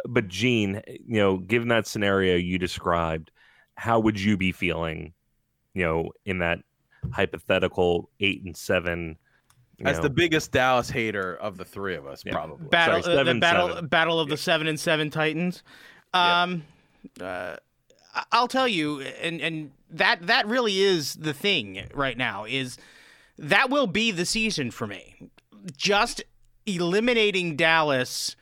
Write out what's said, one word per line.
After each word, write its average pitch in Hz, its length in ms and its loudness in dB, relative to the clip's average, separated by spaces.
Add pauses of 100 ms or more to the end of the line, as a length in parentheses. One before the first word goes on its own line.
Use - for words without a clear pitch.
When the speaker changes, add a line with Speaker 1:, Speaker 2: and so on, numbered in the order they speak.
Speaker 1:
but 120 220 0
Gene, 104 580 0
you - 320 -2
know, 98 180 6
given 113 320 0
that 113 180 4
scenario 98 500 2
you 90 200 0
described, 85 720 -2 (440)
how 117 240 2
would 110 200 2
you 101 180 2
be 90 160 0
feeling, 82 600 -4 (600)
you 92 100 -2
know, 82 280 0 (140)
in 92 140 -4
that 85 200 0 (520)
hypothetical 90 960 0 (120)
eight 98 220 0
and 85 120 -12
seven, 85 640 -2 (600)
you - 80 -6
Speaker 2:
As 143 100 0
Speaker 1:
know? 165 60 -4
Speaker 2:
the 143 80 0
biggest 156 400 0
Dallas 127 380 2
hater 101 460 -4
of 95 220 -8
the 92 80 -12
three 98 300 -6
of 69 120 -10
us, 69 180 -14
Speaker 1:
Yeah. - 80 -8
Speaker 2:
probably. 82 340 -8
Speaker 3:
Battle, 170 360 4
Speaker 1:
Sorry, 170 140 2
Speaker 3:
uh, 139 60 4
the 170 120 2
battle, 170 320 4
Speaker 1:
seven - 80 -4
seven. 170 140 -8
Speaker 3:
battle 165 300 2
of 156 100 -2
the 151 40 -2
Speaker 1:
Yeah. 147 40 -4
Speaker 3:
seven 160 300 0
and 156 120 -2
seven 156 300 0
Titans. 156 540 -2 (500)
Speaker 1:
Yeah. 175 300 4
Speaker 3:
Um, 175 200 -4 (560)
uh, 90 360 -8 (580)
I, - 180 -6
I'll 240 160 2
tell 262 200 0
you, 151 340 -2
and, 160 400 -6
and 156 300 -6 (180)
that, 185 380 0
that 233 200 2
really 220 320 0
is 180 360 2
the 151 180 -6
thing 107 640 -4
right 131 220 -2
now, 107 280 -4
is 127 320 -6 (640)
that 202 320 2
will 277 160 2
be 214 240 0
the 175 140 -2
season 196 440 -2
for - 160 -8
me. 98 300 -14 (600)
Just 202 460 0 (460)
eliminating 190 880 2
Dallas 156 840 2